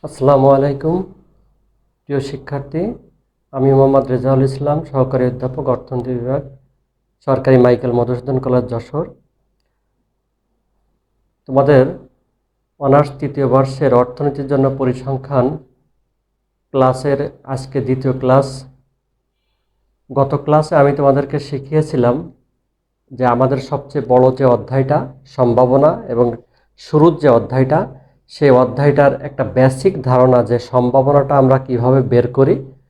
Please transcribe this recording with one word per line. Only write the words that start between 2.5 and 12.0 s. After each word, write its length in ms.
আমি 220
মোহাম্মদ 340
রেজাউল 360
ইসলাম, 420
সহকারী 400
অধ্যাপক, 420
অর্থনীতি 460
বিভাগ, 280
সরকারি 320
মাইকেল 340
মধুসূদন 480
কলেজ, 300
যশোর। 460
তোমাদের 400